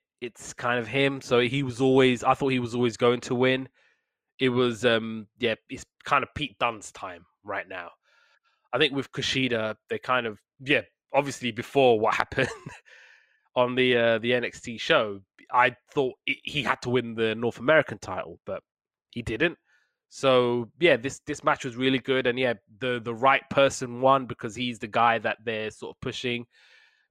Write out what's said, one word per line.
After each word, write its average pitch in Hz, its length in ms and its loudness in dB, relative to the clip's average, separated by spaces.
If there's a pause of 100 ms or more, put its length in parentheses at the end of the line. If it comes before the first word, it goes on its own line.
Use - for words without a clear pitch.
(220)
It's - 320 -14
kind 123 260 -2
of 113 80 -6
him. 135 340 0
So 120 180 2
he 123 240 0
was 120 160 -6
always, 131 440 6
I 131 100 4
thought 139 160 -2
he 131 100 0
was 120 160 -4
always 120 220 0
going 123 240 4
to 127 140 -4
win. 131 340 2 (720)
It 131 100 2
was, 120 360 0
um, 110 420 0 (120)
yeah, 113 160 0 (140)
it's - 160 -14 (200)
kind 135 180 2
of - 120 -10
Pete 147 240 -10
Dunne's 113 320 -4
time 87 340 -16 (180)
right 98 240 -8
now. 90 240 -12 (800)
I 123 40 -2
think 139 160 0
with 135 180 -6
Kushida, 120 640 -4 (140)
they 110 100 -6
kind 127 260 -2
of, 107 140 -10 (200)
yeah, 131 220 0 (320)
obviously 135 380 -2
before 120 480 2
what 107 140 0
<laughs> - 20 -4
happened - 320 0 (1080)
on 123 200 2
the, 127 220 4
uh, 117 220 4
the 120 140 0
N 120 120 0
X - 160 -10
T 117 160 -12
show, 107 420 0 (320)
I 123 240 2 (160)
thought 131 240 -2 (100)
it, - 180 -6
he 143 200 -6
had 131 200 -2
to 127 60 -4
win 117 260 -2
the 110 200 0
North 113 240 -4
American 131 400 2
title, - 460 -10
but 95 180 -10 (480)
he 120 100 -8
didn't. 120 360 -4 (520)
So, 123 600 2 (100)
yeah, 156 160 6
this, 123 300 -6
this 147 180 -10
match 147 220 0
was 120 100 -8
really 131 220 0
good. 131 300 0
And, 120 100 0
yeah, 127 160 0 (240)
the, 123 260 -4
the 117 120 -6
right 135 340 4
person 127 500 0
won 131 280 4
because 113 280 -10
he's 123 220 -6
the 117 100 -10
guy 117 300 2
that 110 260 -4
they're 110 280 -6
sort - 240 -14
of - 60 -20
pushing. 120 440 -6 (640)